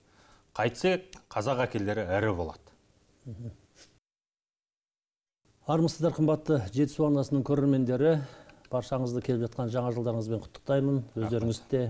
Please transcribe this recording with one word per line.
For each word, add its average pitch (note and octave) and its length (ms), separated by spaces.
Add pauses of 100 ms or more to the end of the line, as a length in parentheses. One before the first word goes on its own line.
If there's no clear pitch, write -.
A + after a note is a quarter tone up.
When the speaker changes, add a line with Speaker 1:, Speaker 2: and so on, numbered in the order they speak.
(560)
Speaker 1:
қайтсек, B2 540 (180)
қазақ A#2+ 380
әкелері G#2 400 (100)
ірі G#2+ 220
болады. - 340 (560)
Speaker 2:
Мгм. A2+ 240 (2250)
Армысыздар, D#3+ 500
қымбатты D3+ 460 (100)
Жетісу D3 320
арнасының C#3+ 400
көрермендері. C#3 720 (560)
Баршаңызды B2 480
келіп A#2+ 300
жатқан A#2+ 180
жаңа A#2+ 240
жылдарыңызбен A2+ 540
құттықтаймын. C#3 580
Speaker 1:
Рахмет. A2+ 220
Speaker 2:
Өздеріңіз A2+ 420
де B2+ 220